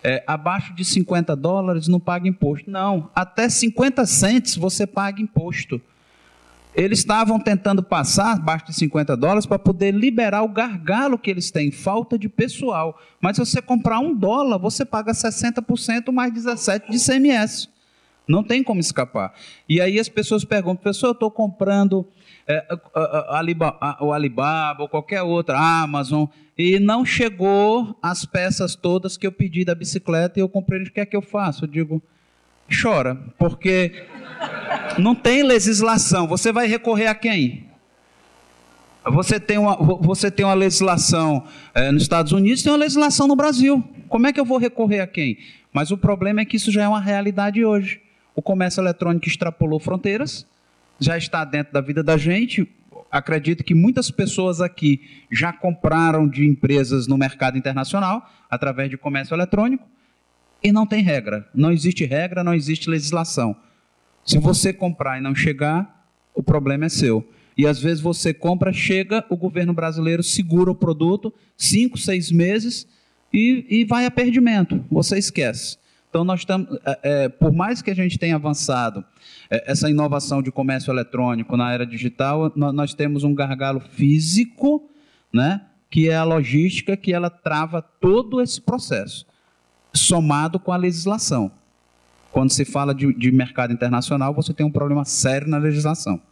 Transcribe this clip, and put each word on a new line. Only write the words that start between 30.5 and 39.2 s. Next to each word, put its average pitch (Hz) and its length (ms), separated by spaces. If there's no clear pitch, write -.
o 185 120
que 208 80
é 202 60
que 208 100
eu 202 60
faço?" 180 420
Eu 151 40
digo, 156 320
"Chora, 135 460
porque 180 680
não 208 160
tem 247 300
legislação. 214 840
Você 185 240
vai 233 160
recorrer 226 400
a 214 80
quem?" 190 480
Você 175 360